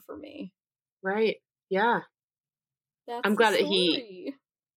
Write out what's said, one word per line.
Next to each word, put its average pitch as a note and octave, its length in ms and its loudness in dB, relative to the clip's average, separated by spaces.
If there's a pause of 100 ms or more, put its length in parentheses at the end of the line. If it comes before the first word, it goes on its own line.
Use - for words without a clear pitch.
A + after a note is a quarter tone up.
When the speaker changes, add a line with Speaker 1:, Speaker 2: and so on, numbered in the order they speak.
Speaker 1:
for - 120 -14
me." - 360 -14 (500)
Speaker 2:
Right. G3+ 340 0 (340)
Yeah. G3+ 300 2 (1040)
Speaker 1:
That's A#3+ 180 -8
Speaker 2:
I'm G3+ 80 2
Speaker 1:
the G#3 40 0
Speaker 2:
glad G#3+ 180 4
that F3+ 60 4
he, F#3+ 340 2
Speaker 1:
story. G3+ 400 -10 (420)